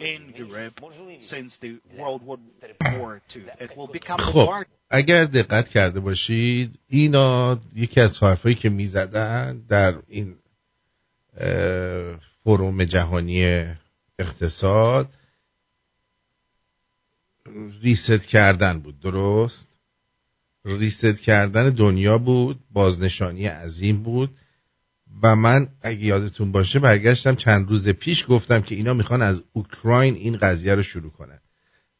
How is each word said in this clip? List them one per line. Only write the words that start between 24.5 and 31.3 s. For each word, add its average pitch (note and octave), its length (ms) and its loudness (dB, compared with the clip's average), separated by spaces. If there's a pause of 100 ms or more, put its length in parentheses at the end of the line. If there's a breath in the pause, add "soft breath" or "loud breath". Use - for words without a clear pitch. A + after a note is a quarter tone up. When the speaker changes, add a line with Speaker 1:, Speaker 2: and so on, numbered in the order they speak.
Speaker 2:
و A2 140 6
من B2+ 320 4 (140)
اگه A2 220 -8
یادتون G2+ 480 -2
باشه F#2+ 260 2
برگشتم B2 580 4
چند G2+ 320 2
روز G#2 200 2
پیش D3+ 400 -2
گفتم A#2 340 2
که G#2+ 120 -10
اینا A2 200 -2
می‌خوان A#2+ 280 0
از F#2+ 200 0 (100)
اوکراین A#2+ 600 0
این A2 220 -6
قضیه F#2+ 380 0
رو G2+ 80 2
شروع D#2+ 280 -10
کنن C#2+ 300 -20 (600)